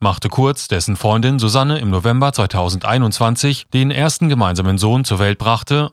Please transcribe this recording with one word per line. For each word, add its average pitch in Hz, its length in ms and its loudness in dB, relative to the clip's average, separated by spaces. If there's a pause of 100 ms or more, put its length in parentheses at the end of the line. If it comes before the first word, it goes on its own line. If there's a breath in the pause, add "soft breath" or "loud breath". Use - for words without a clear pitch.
machte 95 280 -2
Kurz, 135 380 0
dessen 90 300 -2
Freundin 113 420 2
Susanne 135 400 2
im 107 120 -2
November 117 420 2
zweitausendeinundzwanzig 113 1400 0
den 131 200 2
ersten 151 360 0
gemeinsamen 95 480 2
Sohn 110 280 0
zur 98 160 -2
Welt 101 180 0
brachte, 143 540 -2